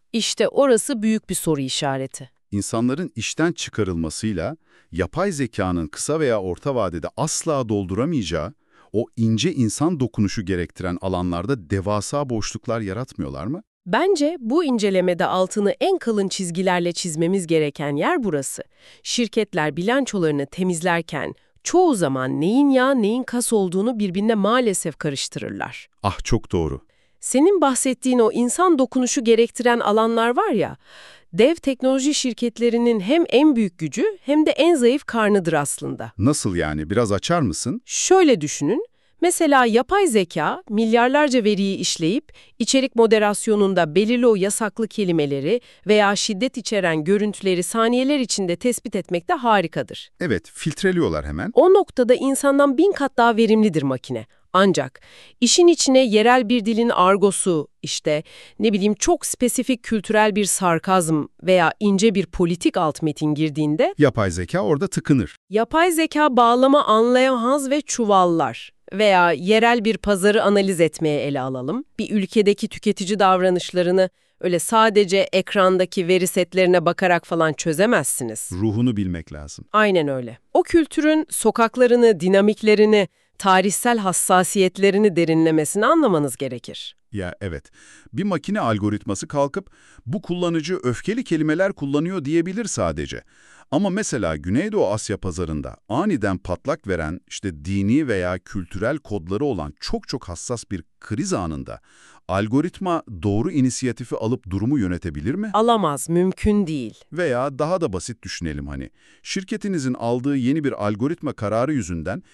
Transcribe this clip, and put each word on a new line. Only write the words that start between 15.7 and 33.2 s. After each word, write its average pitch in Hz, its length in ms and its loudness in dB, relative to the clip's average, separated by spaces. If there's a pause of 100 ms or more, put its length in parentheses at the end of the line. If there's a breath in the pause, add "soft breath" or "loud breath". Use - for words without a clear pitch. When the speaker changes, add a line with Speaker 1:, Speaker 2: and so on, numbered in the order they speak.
Speaker 1:
en 359 180 0
kalın 208 300 -2
çizgilerle 180 640 -2
çizmemiz 170 560 -2
gereken 147 480 -2
yer 262 280 -2
burası. 151 400 -4 (400 soft breath)
Şirketler 175 720 -2
bilançolarını 180 680 0
temizlerken 170 880 -4 (300)
çoğu 339 320 4
zaman 135 460 -2
neyin 247 280 4
yağ, 262 240 4
neyin 233 300 0
kas 233 300 -4
olduğunu 202 460 0
birbirine 208 360 0
maalesef 208 640 0
karıştırırlar. - 920 -8 (140)
Speaker 2:
Ah, 95 200 -4
çok - 280 -2
doğru. 78 300 -2 (380)
Speaker 1:
Senin 339 420 2
bahsettiğin 254 580 0
o 220 120 4
insan 262 480 2
dokunuşu 254 440 0
gerektiren 233 560 2
alanlar 226 580 2
var 403 140 0
ya, 160 260 -2 (560 loud breath)
dev 240 220 4
teknoloji 269 580 0
şirketlerinin 233 840 0
hem 269 300 2